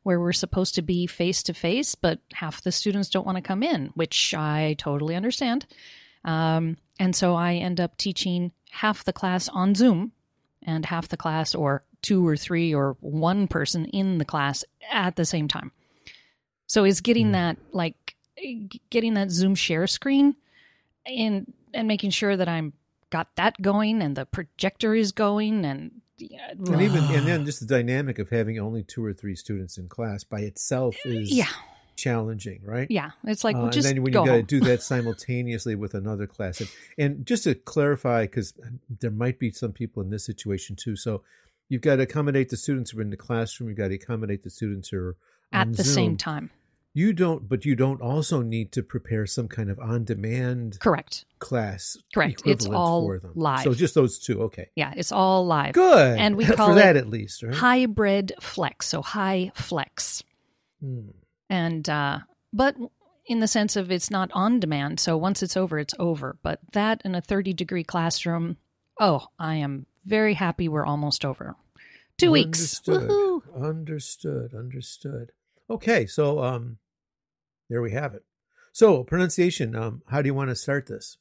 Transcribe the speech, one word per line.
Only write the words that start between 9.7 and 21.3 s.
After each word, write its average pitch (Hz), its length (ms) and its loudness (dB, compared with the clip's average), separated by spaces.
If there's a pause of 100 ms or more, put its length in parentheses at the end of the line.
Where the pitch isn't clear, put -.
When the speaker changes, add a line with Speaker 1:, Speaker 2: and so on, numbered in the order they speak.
Speaker 1:
Zoom 214 360 4 (520)
and 160 220 -4
half 165 240 -4
the 165 80 -6
class 156 360 -2
or 139 300 0 (180)
two 185 260 4
or 151 80 4
three 165 380 0
or 139 280 0
one 170 460 0
person 165 380 -2
in 190 320 0
the 147 80 0
class 143 380 -2 (280)
at 185 240 0
the 170 100 0
same 151 220 -2
time. - 240 -6 (960)
So 214 160 4
it's 196 180 4
getting 233 260 4
Speaker 2:
Hmm. 214 60 4
Speaker 1:
that, 175 240 0 (140)
like, - 440 -6 (220)
g-, 233 520 -12
getting 226 260 2
that 196 140 0
Zoom 185 260 2
share 175 320 0
screen 277 480 4 (680)
and, 220 460 -2 (220)